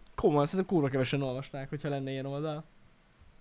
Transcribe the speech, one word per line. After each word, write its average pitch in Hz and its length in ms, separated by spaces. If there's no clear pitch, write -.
Komolyan, 147 320
szerintem 190 280
kurva 147 140
kevesen 135 340
olvasnák, 135 460
hogyha 151 200
lenne 135 220
ilyen 135 160
oldal. 151 380